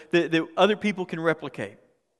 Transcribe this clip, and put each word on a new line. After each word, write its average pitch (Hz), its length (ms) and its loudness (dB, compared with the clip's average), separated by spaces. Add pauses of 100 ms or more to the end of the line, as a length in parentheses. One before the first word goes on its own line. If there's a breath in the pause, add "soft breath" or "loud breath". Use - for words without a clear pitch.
(120 loud breath)
that, 170 180 4
that 160 260 0
other 202 200 4
people 202 280 -4
can 175 140 -10
replicate?" 151 580 -4 (440)